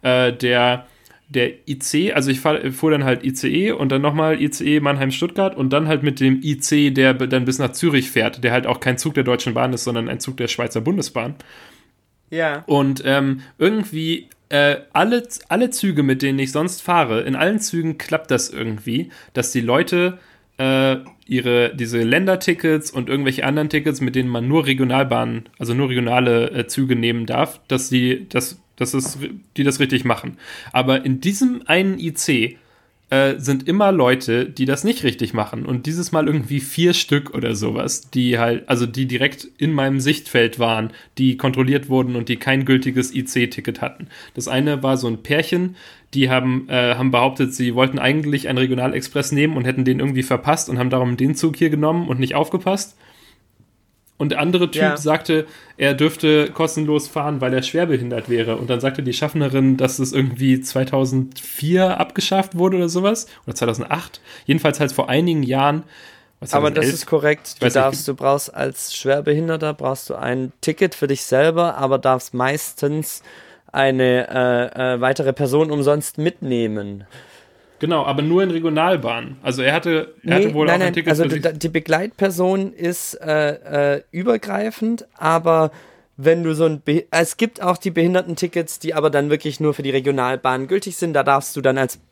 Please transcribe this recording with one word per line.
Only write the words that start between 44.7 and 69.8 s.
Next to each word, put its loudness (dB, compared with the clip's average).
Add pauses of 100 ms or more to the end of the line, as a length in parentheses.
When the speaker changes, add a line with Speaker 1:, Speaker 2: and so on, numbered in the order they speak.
Speaker 1:
war 2
so -2
ein -6
Pärchen, 0 (400)
die 2
haben, 0
äh, 2
haben 0
behauptet, 2
sie -2
wollten 2
eigentlich 0
einen 0
Regionalexpress -2
nehmen 2
und -2
hätten 0
den 2
irgendwie 0
verpasst 0
und -2
haben 0
darum 0
den 2
Zug 0
hier 2
genommen 0
und -2
nicht 0
aufgepasst. -2 (1200)
Und -2
der -2
andere 2
Typ 0
Speaker 2:
Ja. 2
Speaker 1:
sagte, 0 (320)
er 2
dürfte 4
kostenlos 0
fahren, -4
weil 0
er 2
schwerbehindert -2
wäre. 0
Und -6
dann 0
sagte -2
die -2
Schaffnerin, 2
dass 0
es -2
irgendwie 2
zweitausendvier 0
abgeschafft -2
wurde 2
oder 0
sowas. 0 (180)
Oder -8
zweitausendacht. -4 (240)
Jedenfalls 2
halt 0
vor -2
einigen 2
Jahren. 2 (560)
Was, -8
Speaker 2:
Aber 2
das 0
Speaker 1:
zweitausendundelf? 2
Speaker 2:
ist -8
korrekt. 0
Speaker 1:
Ich -14
Speaker 2:
Du -12
Speaker 1:
weiß 2
nicht. 4
Speaker 2:
darfst, -2
du -4
brauchst -2
als -6
Schwerbehinderter, 0
brauchst -6